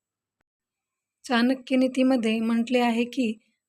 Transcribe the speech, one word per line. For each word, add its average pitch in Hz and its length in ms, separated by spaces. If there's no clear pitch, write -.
चाणक्य 254 500
नीतीमध्ये 254 640
म्हटले 233 400
आहे 240 240
की 240 300